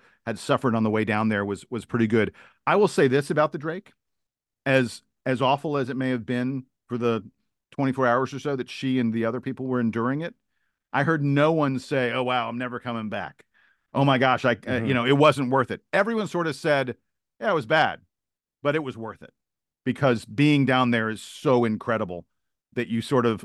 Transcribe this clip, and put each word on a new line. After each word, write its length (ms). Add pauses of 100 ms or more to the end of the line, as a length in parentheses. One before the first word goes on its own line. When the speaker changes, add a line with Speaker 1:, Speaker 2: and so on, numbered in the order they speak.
(260)
Speaker 1:
had 120
suffered 380
on 80
the 60
way 140
down 240
there 160
was, 260
was 140
pretty 220
good. 280 (340)
I 80
will 120
say 200
this 220
about 200
the 80
Drake, 320 (760)
as, 380 (240)
as 160
awful 340
as 120
it 80
may 140
have 140
been 420 (220)
for 100
the 260 (480)
twenty-four 340
hours 260
or 60
so 160
that 160
she 300
and 120
the 120
other 160
people 260
were 140
enduring 400
it, 140 (580)
I 100
heard 220
no 280
one 280
say, 320
"Oh, 100
wow, 260
I'm 100
never 200
coming 300
back. 360 (500)
Oh 100
my 140
gosh, 260
I, 80
uh, 20
Speaker 2:
Mm-hmm. 320
Speaker 1:
you 80
know, 100
it 120
wasn't 340
worth 200
it." 100 (120)
Everyone 360
sort 180
of 80
said, 420 (440)
"Yeah, 100
it 40
was 120
bad, 340 (600)
but 140
it 60
was 140
worth 260
it," 100 (520)
because 400
being 420
down 240
there 200
is 120
so 420
incredible 640 (480)
that 140
you 120
sort 260
of 180